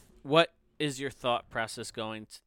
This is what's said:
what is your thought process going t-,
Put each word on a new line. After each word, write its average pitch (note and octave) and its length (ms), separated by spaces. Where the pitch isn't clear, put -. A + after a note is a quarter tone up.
what D#3+ 320
is C#3+ 220
your C#3 100
thought A#2+ 400
process A2+ 420
going A2 340
t-, - 220